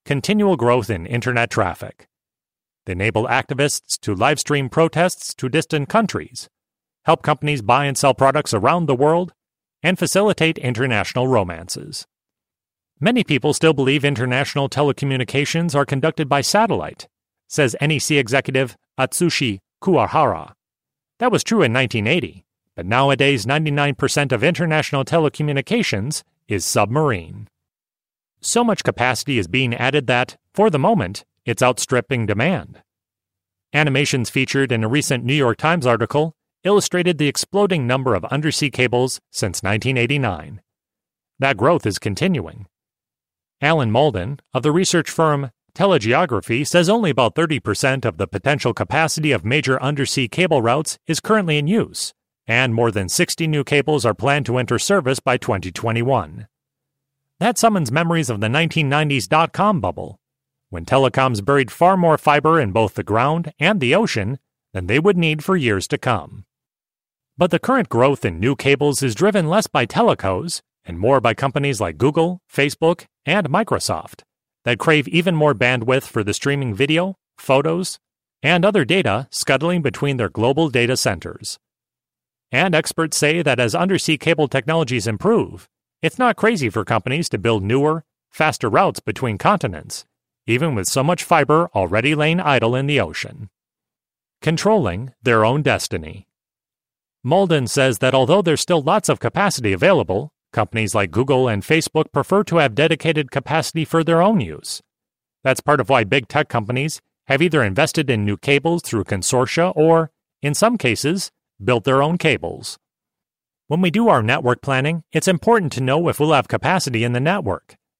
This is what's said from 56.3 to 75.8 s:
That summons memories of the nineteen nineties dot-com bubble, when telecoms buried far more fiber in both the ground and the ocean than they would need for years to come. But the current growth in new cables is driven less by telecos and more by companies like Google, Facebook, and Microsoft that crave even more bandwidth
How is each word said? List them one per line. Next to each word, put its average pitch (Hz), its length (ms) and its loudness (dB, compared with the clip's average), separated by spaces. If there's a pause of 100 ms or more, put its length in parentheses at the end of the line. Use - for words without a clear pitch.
That 220 180 0
summons 190 340 2
memories 165 380 0
of 107 120 -2
the 107 100 0
nineteen 156 400 0
nineties 143 360 0
dot-com 165 540 0
bubble, 92 380 -6 (500)
when 85 160 -10
telecoms 131 580 2
buried 139 280 2
far 185 260 4
more 165 220 2
fiber 151 420 2
in 107 100 0
both 113 240 0
the 110 80 -6
ground 151 560 -2
and 185 220 0
the 127 140 2
ocean 135 440 -2 (360)
than 92 120 -6
they 113 120 2
would 185 180 2
need 156 260 0
for 190 140 0
years 110 320 -2
to 151 80 -4
come. 98 480 -4 (960)
But 175 120 2
the 170 80 0
current 262 300 0
growth 127 380 2
in 85 140 -4
new 131 160 0
cables 139 460 2
is 123 120 0
driven 185 340 2
less 202 180 0
by 131 200 0
telecos 156 760 0 (240)
and 85 140 -12
more 127 200 4
by 113 140 2
companies 139 480 -2
like 85 160 -4
Google, 165 460 0 (100)
Facebook, 156 540 0 (180)
and 170 240 0
Microsoft 131 720 -4 (420)
that 120 140 0
crave 151 300 2
even 170 260 0
more 151 200 4
bandwidth 123 480 0